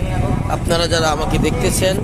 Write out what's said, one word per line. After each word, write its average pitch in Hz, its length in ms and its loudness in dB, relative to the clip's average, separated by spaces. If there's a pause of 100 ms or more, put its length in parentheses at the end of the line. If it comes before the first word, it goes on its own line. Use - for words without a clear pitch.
(480)
আপনারা 165 380 0
যারা 165 220 2
আমাকে 156 300 0
দেখতেছেন 175 640 0